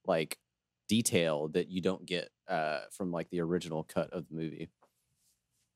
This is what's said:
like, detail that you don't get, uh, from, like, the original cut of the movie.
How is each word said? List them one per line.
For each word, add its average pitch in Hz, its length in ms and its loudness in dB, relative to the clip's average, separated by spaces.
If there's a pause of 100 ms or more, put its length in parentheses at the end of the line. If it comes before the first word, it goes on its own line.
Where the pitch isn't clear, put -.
like, 82 320 2 (520)
detail 85 580 4
that 85 220 0
you 92 120 -2
don't 90 240 0
get, - 240 -4 (200)
uh, 78 320 0 (100)
from, 95 200 -4
like, 82 180 -4
the 87 100 -2
original 82 440 0
cut - 280 -4
of 85 160 -6
the 78 80 -12
movie. 80 340 -6 (1080)